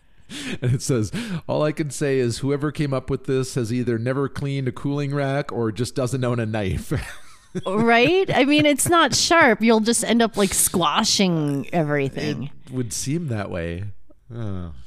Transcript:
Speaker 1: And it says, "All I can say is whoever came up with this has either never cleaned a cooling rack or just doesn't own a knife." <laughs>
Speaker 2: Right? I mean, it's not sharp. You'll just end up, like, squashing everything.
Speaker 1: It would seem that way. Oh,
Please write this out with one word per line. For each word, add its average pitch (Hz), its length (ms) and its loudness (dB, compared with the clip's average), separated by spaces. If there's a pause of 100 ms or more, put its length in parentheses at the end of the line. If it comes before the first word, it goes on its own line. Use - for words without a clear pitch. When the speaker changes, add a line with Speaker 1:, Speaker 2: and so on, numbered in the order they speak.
(640)
Speaker 1:
And 120 100 0
it 127 80 0
says, 113 320 0 (340)
"All 131 160 -2
I 151 100 0
can 151 180 -6
say 139 280 -2
is 120 200 0
whoever 143 340 -2
came 143 220 -2
up 131 160 -4
with 135 160 -4
this 131 300 -2
has 113 140 -2
either 120 280 0
never 131 320 -2
cleaned 139 380 -4
a 117 40 -2
cooling 143 420 -4
rack 139 380 -2
or 113 180 0
just 110 240 -4
doesn't 127 300 -2
own 120 160 0
a 113 60 -2
knife." 107 480 -2
<laughs> - 240 -6 (480)
Speaker 2:
Right? 233 680 4
I 262 120 4
mean, 302 180 4
it's 294 240 2
not 330 260 4
sharp. 311 460 6
You'll 226 200 6
just 226 240 2
end 233 180 4
up, 226 160 0
like, 196 160 2
squashing 165 1160 2
everything. 147 760 -2 (200)
Speaker 1:
It 135 80 -14
would 123 220 -4
seem 160 340 -4
that 104 220 -4
way. 85 340 -4 (500)
Oh, 95 380 -6 (140)